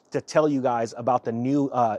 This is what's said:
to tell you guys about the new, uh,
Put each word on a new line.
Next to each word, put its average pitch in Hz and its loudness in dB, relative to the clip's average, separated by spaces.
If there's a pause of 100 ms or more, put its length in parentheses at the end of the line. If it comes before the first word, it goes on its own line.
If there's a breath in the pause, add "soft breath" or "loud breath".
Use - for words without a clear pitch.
(100)
to 131 -4
tell 156 2
you 139 0
guys 117 -2
about 123 0
the 117 -4
new, 135 0
uh, 113 0